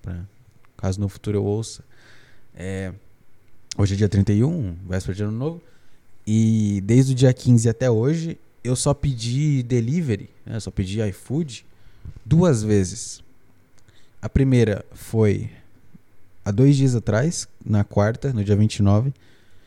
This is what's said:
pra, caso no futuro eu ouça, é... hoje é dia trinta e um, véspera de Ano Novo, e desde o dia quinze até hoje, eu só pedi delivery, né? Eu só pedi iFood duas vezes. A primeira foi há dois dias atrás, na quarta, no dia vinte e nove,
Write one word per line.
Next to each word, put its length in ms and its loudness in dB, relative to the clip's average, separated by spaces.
pra, 200 -12
caso 220 -4
no 100 -2
futuro 280 -6
eu 60 -2
ouça, 400 -6
é... 380 -10
hoje 180 2
é 20 -2
dia 100 2
trinta 240 2
e 120 2
um, 320 -4
véspera 280 -6
de 80 -6
Ano 100 -6
Novo, 280 -8
e 600 0
desde 260 4
o 40 0
dia 180 4
quinze 340 4
até 240 0
hoje, 460 -2
eu 120 -2
só 180 0
pedi 680 -2
delivery, 680 -2
né? 100 -10
Eu 60 -6
só 100 -10
pedi 300 -4
iFood 640 -6
duas 400 4
vezes. 580 0
A 80 -10
primeira 640 2
foi 560 0
há 60 -2
dois 260 6
dias 180 2
atrás, 520 -2
na 180 2
quarta, 480 -2
no 120 -2
dia 120 2
vinte 220 2
e 60 2
nove, 300 2